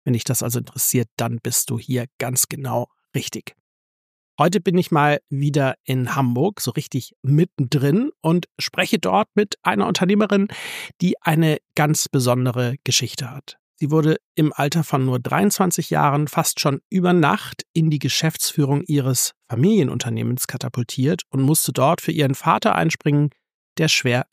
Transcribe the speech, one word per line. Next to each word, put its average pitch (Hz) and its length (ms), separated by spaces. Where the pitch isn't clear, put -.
Wenn 127 80
dich 117 120
das - 180
also 120 160
interessiert, - 580
dann 117 260
bist - 280
du 117 80
hier 120 260
ganz 123 320
genau 120 380
richtig. - 400
Heute 175 220
bin 175 160
ich 175 140
mal 147 300
wieder 139 540
in 127 300
Hamburg, 135 460
so 123 120
richtig - 500
mittendrin 147 880
und 170 240
spreche - 400
dort 196 360
mit 208 280
einer 196 240
Unternehmerin, 202 640
die - 220
eine 156 340
ganz 151 360
besondere 123 640
Geschichte 123 460
hat. - 260
Sie 143 100
wurde 156 280
im 156 180
Alter 147 300
von 131 200
nur 127 140
dreiundzwanzig 180 720
Jahren 147 380
fast - 320
schon 139 280
über 180 240
Nacht 180 600
in 160 180
die 147 80
Geschäftsführung 143 880
ihres 135 460
Familienunternehmens 123 960
katapultiert 127 840
und 135 120
musste 143 300
dort 139 280
für - 120
ihren 139 240
Vater - 400
einspringen, 151 540
der 156 100
schwer 123 440